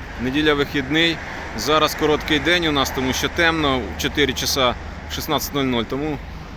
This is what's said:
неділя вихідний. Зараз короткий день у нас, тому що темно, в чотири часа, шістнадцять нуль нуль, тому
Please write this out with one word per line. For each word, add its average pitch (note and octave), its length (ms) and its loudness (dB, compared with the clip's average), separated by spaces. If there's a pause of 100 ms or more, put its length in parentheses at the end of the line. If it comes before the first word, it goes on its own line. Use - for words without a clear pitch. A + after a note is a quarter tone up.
(220)
неділя D3 320 2
вихідний. C#3+ 640 2 (420)
Зараз D3+ 360 2
короткий D3+ 440 2
день E3 280 2
у D#3 60 2
нас, C3+ 180 2
тому C3 220 -2
що C3+ 160 -2
темно, D#3 500 2
в G2 240 -6
чотири C#3 300 2
часа, B2 420 2 (400)
шістнадцять C#3+ 400 -2
нуль C#3 100 0
нуль, B2 180 2
тому C#3 360 -4 (380)